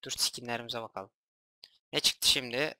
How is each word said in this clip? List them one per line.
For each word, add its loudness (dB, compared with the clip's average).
Dur -8
skinlerimize -2
bakalım. -8
Ne 2
çıktı 2
şimdi? 2